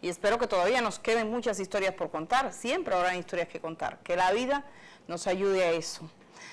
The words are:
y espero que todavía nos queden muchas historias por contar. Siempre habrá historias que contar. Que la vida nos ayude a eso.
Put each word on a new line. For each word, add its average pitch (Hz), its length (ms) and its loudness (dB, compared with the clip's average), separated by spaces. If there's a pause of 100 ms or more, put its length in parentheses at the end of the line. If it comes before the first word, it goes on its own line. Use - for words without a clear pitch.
y 170 60 -4
espero 208 300 2
que 233 100 0
todavía 208 320 4
nos 220 180 -2
queden 226 320 2
muchas 226 300 -2
historias 190 340 0
por 180 160 -4
contar. 240 440 0
Siempre 262 420 -2
habrá 180 200 2
historias 175 340 -4
que 165 100 -10
contar. 160 400 -6
Que - 160 -2
la 185 160 4
vida 254 320 2 (440)
nos 170 200 -6
ayude 190 380 2
a 170 60 4
eso. 160 380 -4 (440)